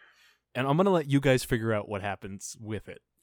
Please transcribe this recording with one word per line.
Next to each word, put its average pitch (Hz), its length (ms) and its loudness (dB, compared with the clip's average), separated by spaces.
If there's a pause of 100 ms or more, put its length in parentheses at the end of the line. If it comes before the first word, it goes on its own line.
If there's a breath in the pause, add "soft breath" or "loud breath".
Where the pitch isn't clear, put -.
(540 soft breath)
And 127 140 -2
I'm 139 80 4
gonna 190 140 4
let 160 200 2
you 139 120 4
guys 131 240 4
figure 113 280 -2
out 104 140 -2
what 104 140 -6
happens 98 580 -10
with 107 300 -10
it, - 120 -16 (220)